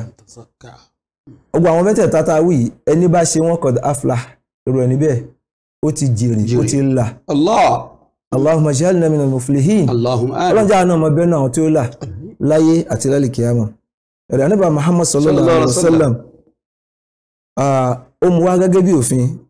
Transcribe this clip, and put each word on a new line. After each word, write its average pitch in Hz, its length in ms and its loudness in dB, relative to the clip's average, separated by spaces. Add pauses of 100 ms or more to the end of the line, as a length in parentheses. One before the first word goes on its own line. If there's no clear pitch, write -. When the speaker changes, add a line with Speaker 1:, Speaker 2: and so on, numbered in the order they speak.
(160)
Speaker 1:
Tazakka. - 540 -20 (800)
Speaker 2:
Gbogbo 170 160 2
àwọn 165 180 2
mẹ́tẹ̀ẹ̀ta 202 360 0
tá 160 140 -2
a 160 60 2
wí 175 120 2
yìí, 120 160 0 (160)
ẹni 175 220 2
bá 170 160 2
ṣe 160 160 -2
wọ́n, 165 200 0
qad 127 220 -2
aflaha, 131 460 -4 (380)
irú 127 160 -2
ẹni 127 140 0
bẹ́ẹ̀, 139 280 -2 (580)
ó 151 100 -2
ti 143 140 -4
jèrè, 113 360 0
ó 104 40 -2
Speaker 1:
Jèrè. 117 220 0
Speaker 2:
ti 139 140 -2
là. 131 220 0 (220)
Speaker 1:
Allah. 165 640 0 (420)
Speaker 2:
Allahumma 151 400 2
ij'alna 170 360 0
minal 147 200 0
muflihin. 139 600 0
Speaker 1:
Allahumma 120 480 -2
amin. 180 160 -2
Speaker 2:
Ọlọ́run 214 160 2
jẹ́ 202 100 4
àánú 180 160 2
ọmọ 160 160 2
bẹ́ẹ̀ 165 180 2
náà 143 220 0
tí 139 100 -4
ó 160 100 2
là 156 140 0 (160)
Speaker 1:
Àmín. 127 400 -14
Speaker 2:
láyé 160 480 2
àti 117 200 -4
lálẹ́ 135 220 0
kíyámà. 120 340 -2 (680)
Ẹ̀rẹ̀ 131 160 0
ànábì 190 240 0
Muhammad 160 360 0
sallallahu 147 300 0
Speaker 1:
Sallallahu 165 260 2
Speaker 2:
alaihi 139 80 0
Speaker 1:
alaihi 127 160 0
wasallam. 160 260 2
Speaker 2:
wasallam, 120 120 -8 (1300)
ah, 131 480 0 (180)
ó 165 80 2
mú 170 140 2
wá 180 140 2
gẹ́gẹ́ 185 260 2
bí 190 80 2
òfin. 131 460 0 (120)